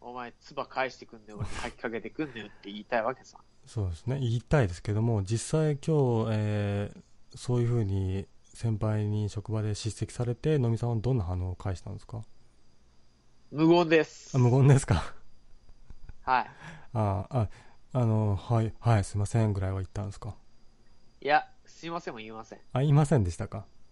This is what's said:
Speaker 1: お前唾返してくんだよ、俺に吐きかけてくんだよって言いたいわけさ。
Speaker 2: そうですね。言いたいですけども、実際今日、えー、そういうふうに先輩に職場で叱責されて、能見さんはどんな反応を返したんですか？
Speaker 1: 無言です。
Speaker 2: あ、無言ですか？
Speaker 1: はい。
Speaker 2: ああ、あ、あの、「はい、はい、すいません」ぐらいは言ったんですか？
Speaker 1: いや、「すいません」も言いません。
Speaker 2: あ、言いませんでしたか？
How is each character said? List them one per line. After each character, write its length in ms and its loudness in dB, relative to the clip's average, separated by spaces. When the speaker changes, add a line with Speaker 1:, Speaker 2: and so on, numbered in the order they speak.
Speaker 1:
お 140 -16
前 260 -10
唾 260 -8
返 240 -4
し 60 -16
て 80 -18
く 120 -20
ん 100 -20
だ 60 -18
よ、 60 -14
俺 100 -6
に 80 -6
吐 200 -8
き 40 -20
か 100 -6
け 100 -6
て 80 -12
く 160 -8
ん 80 -10
だ 80 -12
よ 60 -12
っ 20 -18
て 220 -16
言 80 -10
い 60 -14
た 140 -2
い 40 0
わ 120 -2
け 100 -18
さ。 140 -20
Speaker 2:
そ 200 -4
う 40 -4
で 60 -8
す 100 -14
ね。 140 -2
言 120 0
い 80 -2
た 220 2
い 60 2
で 60 -6
す 80 -12
け 120 -2
ど 80 2
も、 220 2
実 360 -2
際 120 0
今 520 2
日、 80 -2
え 600 -2
ー、 80 -20
そ 200 -2
う 40 2
い 40 2
う 20 2
ふ 120 2
う 60 2
に 420 -2
先 240 -2
輩 260 0
に 240 -2
職 240 -8
場 80 -2
で 140 -2
叱 160 -4
責 220 -8
さ 120 -4
れ 100 -2
て、 240 0
能 120 2
見 80 0
さ 80 -2
ん 40 0
は 60 0
ど 160 0
ん 60 2
な 60 -2
反 180 -4
応 80 -4
を 60 -8
返 200 -4
し 60 -18
た 80 -14
ん 40 -10
で 60 -12
す 60 -20
か？ 160 -12
Speaker 1:
無 160 2
言 220 6
で 160 6
す。 320 -8
Speaker 2:
あ、 20 6
無 120 6
言 180 8
で 100 10
す 80 0
か？ 280 0
Speaker 1:
は 200 2
い。 80 -10
Speaker 2:
あ 0 -
あ、 380 0
あ、 180 2
あ 120 2
の、 320 2
「は 260 0
い、 160 -2
は 200 4
い、 60 2
す 100 -8
い 40 -2
ま 80 0
せ 200 2
ん」 80 2
ぐ 60 -2
ら 80 -2
い 40 -2
は 60 -4
言 80 -6
っ 40 -20
た 120 -8
ん 40 -6
で 60 -8
す 80 -16
か？ 160 -12
Speaker 1:
い 60 -10
や、 220 2
「す 220 -18
い 40 -8
ま 100 -6
せ 100 -10
ん」 40 -10
も 40 -12
言 100 -14
い 20 -14
ま 140 -14
せ 120 -16
ん。 40 -20
Speaker 2:
あ、 80 0
言 100 4
い 20 8
ま 140 8
せ 100 4
ん 80 4
で 60 0
し 80 -8
た 100 -8
か？ 160 -10